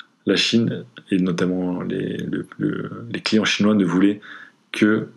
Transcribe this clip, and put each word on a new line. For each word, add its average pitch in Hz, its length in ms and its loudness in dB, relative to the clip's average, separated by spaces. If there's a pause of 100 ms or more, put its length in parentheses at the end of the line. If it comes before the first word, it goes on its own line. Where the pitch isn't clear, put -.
(260)
La 98 100 2
Chine, 101 480 0 (260)
et 98 80 2
notamment 90 640 0
les, 95 360 -4
le, - 280 -6 (120)
le, 117 520 -4
les - 100 -6
clients 107 240 2
chinois, 107 300 2
ne 98 100 4
voulaient 95 360 4 (520)
que 107 440 2